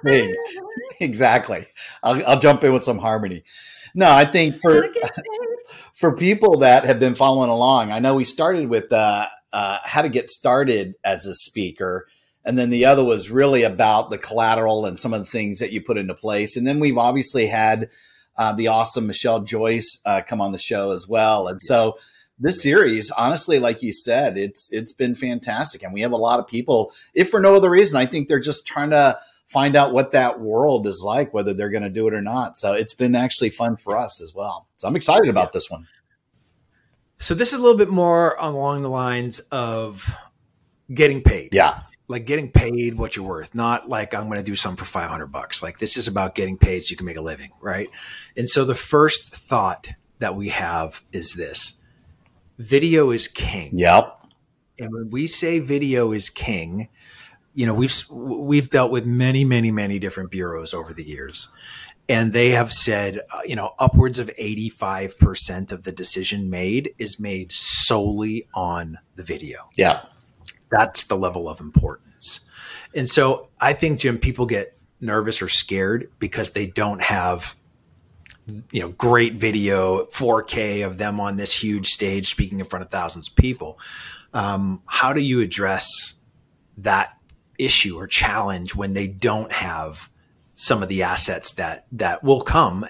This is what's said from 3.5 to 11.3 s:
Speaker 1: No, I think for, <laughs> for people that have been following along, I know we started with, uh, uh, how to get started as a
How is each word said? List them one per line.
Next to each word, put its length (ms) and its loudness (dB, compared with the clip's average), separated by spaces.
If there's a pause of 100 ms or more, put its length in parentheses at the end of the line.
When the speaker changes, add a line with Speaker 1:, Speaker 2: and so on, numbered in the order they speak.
Speaker 1:
No, 140 8
I 140 10
think 380 2
for, 260 6 (540)
<laughs> 520 -12
for 220 2
people 440 4
that 260 8
have 140 4
been 160 2
following 340 4
along, 420 4
I 80 -4
know 160 2
we 80 0
started 460 0
with, 240 0
uh, 320 2 (260)
uh, 320 -4
how 200 -2
to 60 -2
get 200 -2
started 720 0
as 220 -4
a 80 -8